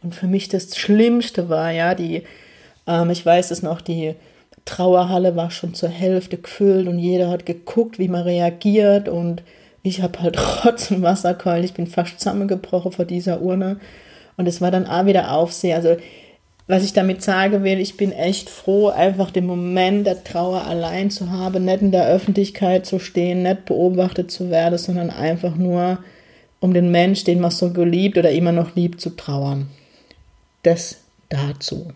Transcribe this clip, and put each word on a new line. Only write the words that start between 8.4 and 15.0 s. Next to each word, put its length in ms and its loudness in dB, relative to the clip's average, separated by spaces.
Und 360 -4
ich 200 -4
hab 180 -4
halt 180 -2
<laughs> 280 -2
Rotz 260 2
und 100 0
Wasser 320 2
geheult. 300 0
Ich 100 -6
bin 140 -6
fast 320 -4
zusammengebrochen 720 -2
vor 140 -4
dieser 360 -4
Urne. 380 -2
Und 120 -2
es 120 -4
war 120 2
dann 160 0
auch 180 0